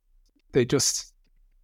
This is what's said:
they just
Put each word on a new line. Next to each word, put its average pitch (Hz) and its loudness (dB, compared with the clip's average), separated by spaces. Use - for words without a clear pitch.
they 123 2
just - -2